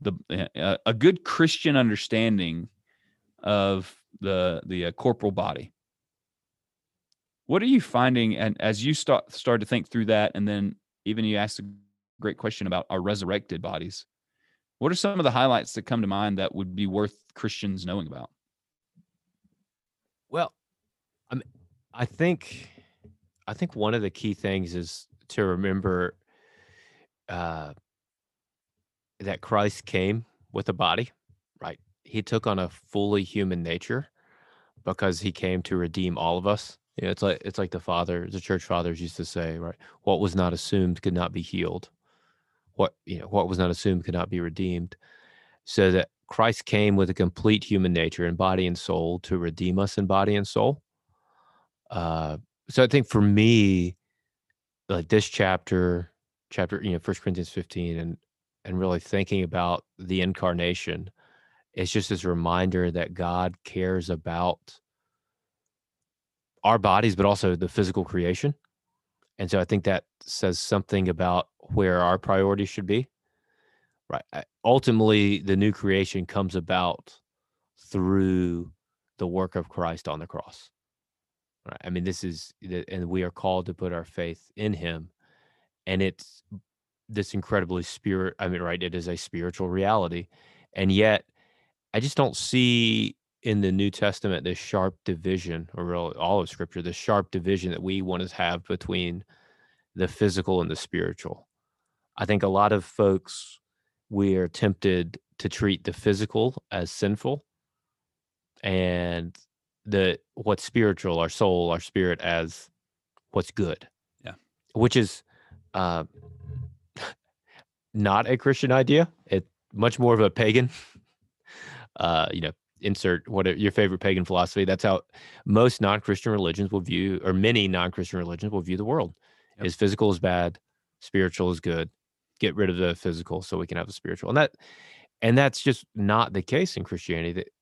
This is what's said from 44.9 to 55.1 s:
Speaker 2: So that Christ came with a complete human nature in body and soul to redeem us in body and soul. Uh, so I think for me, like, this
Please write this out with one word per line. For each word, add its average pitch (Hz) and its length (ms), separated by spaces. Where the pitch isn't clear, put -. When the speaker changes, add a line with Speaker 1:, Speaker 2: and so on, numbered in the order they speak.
Speaker 2:
So 95 260
that 92 180
Christ - 380
came 104 300
with 95 140
a 92 40
complete 98 500
human 92 300
nature 82 320
in 85 100
body 92 320
and 87 100
soul 85 420
to - 180
redeem 87 400
us 101 200
in 101 80
body 98 300
and 101 120
soul. 120 340
Uh, 80 460
so 127 140
I 123 40
think 131 200
for 107 140
me, 101 760
like, 85 200
this 107 180